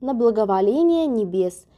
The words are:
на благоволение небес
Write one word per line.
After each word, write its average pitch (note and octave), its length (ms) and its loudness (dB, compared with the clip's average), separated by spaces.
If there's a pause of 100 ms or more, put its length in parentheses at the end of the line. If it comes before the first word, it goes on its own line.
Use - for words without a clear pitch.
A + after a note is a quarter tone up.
на B3+ 140 -6
благоволение A#3 920 2
небес F#3+ 600 -4 (120)